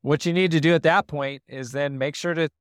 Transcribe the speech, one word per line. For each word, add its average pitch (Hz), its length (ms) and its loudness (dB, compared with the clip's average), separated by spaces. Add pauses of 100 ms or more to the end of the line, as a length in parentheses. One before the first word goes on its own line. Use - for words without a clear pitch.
What 147 240 0
you 170 80 0
need 180 180 2
to 160 80 4
do 165 140 4
at 160 100 2
that 175 240 4
point 139 400 -8
is 131 240 -12
then 139 260 -4
make 139 180 -4
sure 175 180 -4
to 160 160 0 (120)